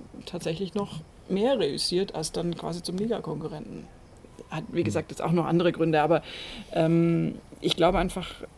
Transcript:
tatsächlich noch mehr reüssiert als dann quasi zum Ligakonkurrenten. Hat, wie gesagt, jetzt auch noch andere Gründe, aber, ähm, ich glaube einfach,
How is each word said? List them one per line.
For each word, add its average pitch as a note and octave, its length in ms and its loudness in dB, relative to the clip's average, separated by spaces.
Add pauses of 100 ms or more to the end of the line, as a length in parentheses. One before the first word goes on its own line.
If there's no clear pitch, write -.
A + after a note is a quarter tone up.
(260)
tatsächlich F3 500 -6
noch G3+ 240 -4 (280)
mehr A3 320 2
reüssiert F3+ 560 0
als D#3 160 -4
dann E3+ 240 -2
quasi E3+ 260 -6
zum F3 160 -6
Ligakonkurrenten. D#3 880 -6 (680)
Hat, D#3+ 220 -6
wie E3+ 120 0
gesagt, D#3 280 -2
jetzt D3 100 -10
auch D#3 120 2
noch E3+ 120 4
andere E3+ 280 4
Gründe, D#3+ 280 4
aber, D#3 200 6 (500)
ähm, E3+ 640 4 (260)
ich - 160 0
glaube F3+ 220 4
einfach, F3+ 320 -2 (280)